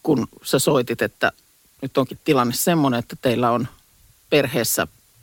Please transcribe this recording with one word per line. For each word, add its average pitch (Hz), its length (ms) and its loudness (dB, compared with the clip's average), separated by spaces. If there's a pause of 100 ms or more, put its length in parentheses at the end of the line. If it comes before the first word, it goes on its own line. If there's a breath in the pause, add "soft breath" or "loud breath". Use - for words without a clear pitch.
kun 127 240 0 (160)
sä 139 160 0
soitit, 123 420 0
että - 300 -2 (500)
nyt 135 160 -6
onkin 135 260 -2
tilanne 123 300 2
semmoinen, 139 460 0
että - 220 -8
teillä 120 300 0
on 120 160 -2 (640)
perheessä 123 580 0 (360)